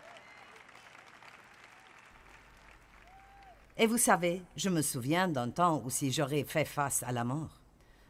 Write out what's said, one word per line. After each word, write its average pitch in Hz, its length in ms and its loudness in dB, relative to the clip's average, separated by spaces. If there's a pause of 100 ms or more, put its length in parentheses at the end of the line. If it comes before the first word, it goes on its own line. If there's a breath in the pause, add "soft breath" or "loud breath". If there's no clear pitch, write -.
(3750)
Et 226 100 4
vous 226 120 2
savez, 180 440 2 (140)
je 170 120 -2
me 170 140 4
souviens 143 460 0
d'un 123 220 -2
temps 170 340 2
où 127 60 -6
si 135 200 -2
j'aurais 143 320 0
fait 143 220 -2
face 139 400 -2
à 123 80 -4
la 120 100 -2
mort, 135 380 -6 (500 soft breath)